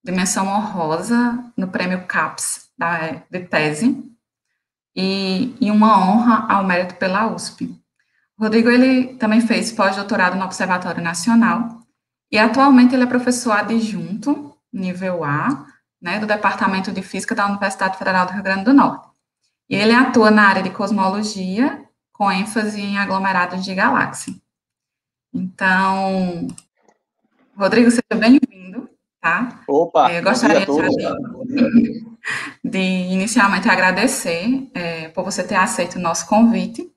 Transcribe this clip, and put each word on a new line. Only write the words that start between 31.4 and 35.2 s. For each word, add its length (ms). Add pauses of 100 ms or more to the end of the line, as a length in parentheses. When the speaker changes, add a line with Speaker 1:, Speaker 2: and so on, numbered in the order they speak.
Speaker 1:
de, 580 (600)
<laughs> 60
de 100 (340)
inicialmente 560
agradecer, 1040
é, 360
por 140